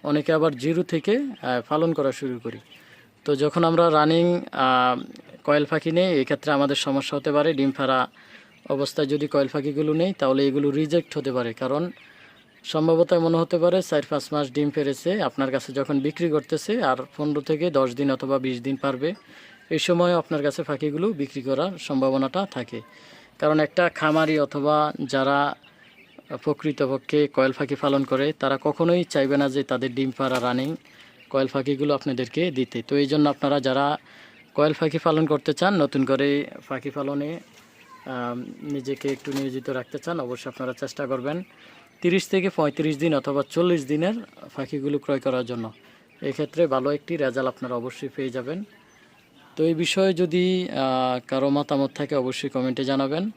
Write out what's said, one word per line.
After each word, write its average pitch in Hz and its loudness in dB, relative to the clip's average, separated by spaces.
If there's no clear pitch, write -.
অনেকে 151 0
আবার 156 2
জিরো 160 0
থেকে, 190 0
আহ, 143 -4
পালন 160 2
করা 139 0
শুরু 127 -6
করি। 113 -10
তো 147 0
যখন 151 2
আমরা 165 6
রানিং, 165 4
আহ, 127 2
কোয়েল 147 2
পাখি 160 -2
নেই, 170 2
এক্ষেত্রে 143 -2
আমাদের 139 2
সমস্যা 139 -2
হতে 143 -2
পারে। 147 2
ডিম 139 2
পাড়া 131 0
অবস্থায় 139 -2
যদি 147 0
কোয়েল 139 2
পাখিগুলো 151 -2
নেই, 170 0
তাহলে 139 2
এগুলো 143 2
রিজেক্ট 156 0
হতে 135 -4
পারে, 120 -2
কারণ 143 -2
সম্ভবত 165 4
মনে 165 4
হতে 170 2
পারে 175 4
চার 151 0
পাঁচ 147 -4
মাস 147 -2
ডিম 147 0
পেড়েছে, 151 -2
আপনার 135 -2
কাছে 131 -4
যখন 139 -2
বিক্রি 156 -2
করতেছে 160 -2
আর 131 2
পনেরো 147 -2
থেকে 156 0
দশ 135 2
দিন 139 0
অথবা 135 0
বিশ 127 -4
দিন 135 -4
পারবে, 139 -2
এই 160 0
সময় 175 4
আপনার 156 0
কাছে 151 -2
পাখিগুলো 151 -2
বিক্রি 139 -6
করার 147 -2
সম্ভাবনাটা 135 0
থাকে। 120 -10
কারণ 156 4
একটা 170 2
খামারি 156 2
অথবা 151 2
যারা 139 0
প্রকৃতপক্ষে 143 0
কোয়েল 135 2
পাখি 143 -2
পালন 139 2
করে, 139 0
তারা 135 0
কখনোই 170 2
চাইবে 139 2
না 139 2
যে 135 -2
তাদের 127 -2
ডিম 135 0
পাড়া 127 -2
রানিং 127 -2
কোয়েল 135 0
পাখিগুলো 139 0
আপনাদেরকে 135 -2
দিতে। 127 -4
তো 143 -2
এই 143 2
জন্য 147 4
আপনারা 143 0
যারা 139 0
কোয়েল 151 4
পাখি 160 0
পালন 160 2
করতে 147 0
চান, 190 2
নতুন 143 2
করে 143 0
পাখি 135 -8
পালনে, 143 -6
আম, 123 -6
নিজেকে 139 -6
একটু 139 -6
নিয়োজিত 135 -6
রাখতে 127 -6
চান, 170 -6
অবশ্যই 123 -8
আপনারা 127 -8
চেষ্টা 139 -8
করবেন 135 -4
তিরিশ 175 0
থেকে 190 0
পঁয়ত্রিশ 151 0
দিন 156 2
অথবা 139 0
চল্লিশ 170 2
দিনের 160 0
পাখিগুলো 143 -4
ক্রয় 139 -2
করার 127 -2
জন্য। 113 -8
এক্ষেত্রে 147 0
ভালো 131 0
একটি 147 -4
রেজাল্ট 131 -2
আপনারা 127 -6
অবশ্যই 123 -8
পেয়ে 131 -6
যাবেন। 131 -8
তো 156 2
এই 165 4
বিষয়ে 190 2
যদি, 180 2
আহ, 127 0
কারো 135 0
মতামত 139 0
থাকে 147 -4
অবশ্যই 131 -2
কমেন্টে 127 -2
জানাবেন। 139 0